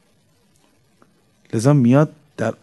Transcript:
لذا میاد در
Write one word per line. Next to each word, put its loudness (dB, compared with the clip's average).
لذا 0
میاد 2
در -8